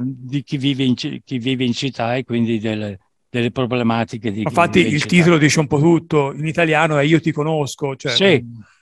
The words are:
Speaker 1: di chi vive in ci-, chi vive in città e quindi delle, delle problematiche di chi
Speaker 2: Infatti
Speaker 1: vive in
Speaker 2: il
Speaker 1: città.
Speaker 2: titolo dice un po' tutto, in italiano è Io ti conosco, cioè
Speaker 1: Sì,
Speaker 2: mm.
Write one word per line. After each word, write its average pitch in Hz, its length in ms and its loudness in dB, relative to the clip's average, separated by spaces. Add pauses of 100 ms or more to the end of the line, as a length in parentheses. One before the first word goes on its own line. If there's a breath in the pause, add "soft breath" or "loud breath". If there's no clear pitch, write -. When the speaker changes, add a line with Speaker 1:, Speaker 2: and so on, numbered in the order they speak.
Speaker 1:
di 127 400 -6
chi - 140 -6
vive 135 280 0
in 123 120 2
ci-, 131 280 -8
chi 131 140 -6
vive 127 260 -2
in 120 80 2
città 117 420 -4
e 127 100 -4
quindi 117 340 0
delle, 107 400 -6 (300)
delle 117 220 -2
problematiche 117 800 -2
di 104 120 -4
chi 101 60 -4
Speaker 2:
Infatti 165 300 2
Speaker 1:
vive - 120 4
in 147 40 0
Speaker 2:
il 147 60 -2
Speaker 1:
città. - 160 -2
Speaker 2:
titolo 170 220 6
dice 147 220 4
un 151 60 0
po' 147 140 0
tutto, 156 540 2
in 147 120 -6
italiano 156 520 0
è 139 60 4
Io 156 160 4
ti 156 120 -2
conosco, 147 640 -4
cioè 139 160 -6
Speaker 1:
Sì, 170 320 4
Speaker 2:
mm. 117 160 -16 (200 loud breath)